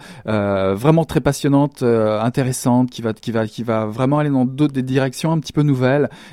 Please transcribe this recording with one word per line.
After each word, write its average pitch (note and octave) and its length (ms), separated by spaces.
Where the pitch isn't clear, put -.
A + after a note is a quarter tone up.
euh, G2 460
vraiment D#3 280
très D#3 160
passionnante, C#3 640
euh, A2 380
intéressante, B2 680
qui A#2 120
va, A2+ 100
qui G#2+ 220
va, A2 140
qui A#2+ 160
va A2 220
vraiment C3 320
aller D3+ 120
dans C3 160
d'autres, C#3 280
des C3 80
directions C3 520
un D#3+ 60
petit - 140
peu D3+ 80
nouvelles C#3 480